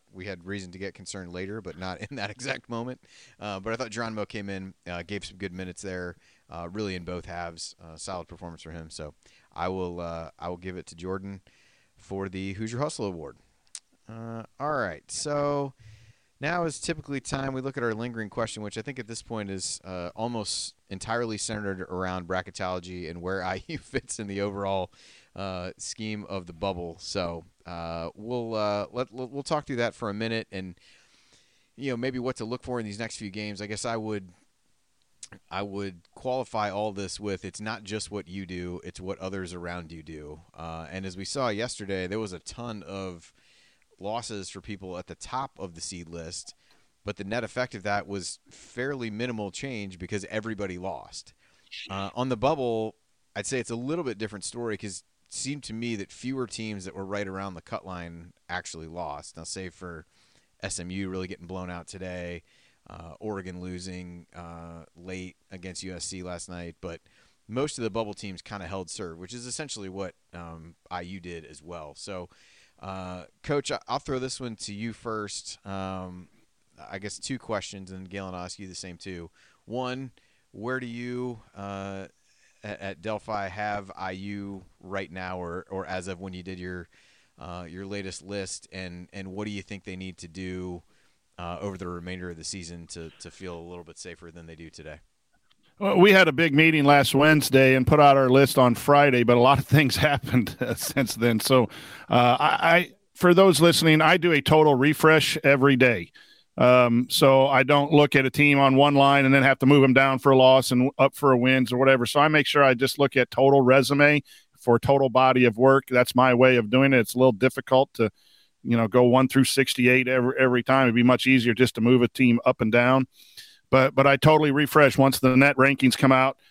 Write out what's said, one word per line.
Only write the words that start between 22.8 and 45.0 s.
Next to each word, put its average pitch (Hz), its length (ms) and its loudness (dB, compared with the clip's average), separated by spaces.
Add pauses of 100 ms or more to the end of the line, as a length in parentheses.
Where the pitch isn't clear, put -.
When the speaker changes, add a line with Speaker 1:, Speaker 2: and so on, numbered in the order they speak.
Speaker 1:
and 85 100 -14
where 92 240 -8
<laughs> 92 100 -6
I 95 120 -12
U 160 100 -12
fits - 420 -12
in 107 80 -12
the 98 140 -8
overall, 98 500 -6 (460)
uh, 92 400 -10
scheme 107 500 -12
of 95 200 -10
the 87 80 -18
bubble. 87 440 -8
So, 85 460 -8 (220)
uh, 85 480 -10
we'll, 117 400 -10
uh, 104 360 -4
let, 123 220 -10
we'll, 127 160 -12
we'll 139 140 -12
talk 151 240 -6
through 135 100 -8
that 117 180 -4
for 117 140 -10
a 101 60 -6
minute, 113 360 -8
and, 95 240 -12 (1000)
you 135 140 -8
know, 120 80 -6
maybe 127 200 -6
what 123 180 -6
to 110 100 -10
look 120 160 -10
for 123 180 -8
in 110 60 -10
these 101 120 -12
next 113 200 -12
few 107 100 -12
games. 104 320 -12
I 104 60 -10
guess 104 180 -10
I 117 140 -6
would, 104 320 -8 (1200)
I 95 100 -8
would 98 400 -10 (140)
qualify 120 560 -6
all 104 220 -6
this 98 280 -12
with 98 240 -8
it's 95 160 -14
not 107 240 -12
just 104 260 -10
what 104 160 -10
you 92 200 -14
do, 90 380 -12
it's - 160 -16
what 92 180 -12
others 95 340 -10
around 87 400 -14
you 82 100 -16
do. 76 380 -18 (160)
Uh, 82 340 -14
and 95 140 -12
as 92 100 -12
we 95 120 -12
saw 127 240 -6
yesterday, 101 560 -8
there 101 120 -8
was 107 140 -10
a 87 60 -14
ton 117 460 -16
of 92 500 -14 (640)
losses 104 480 -10
for 98 120 -16
people 92 360 -14
at 90 120 -14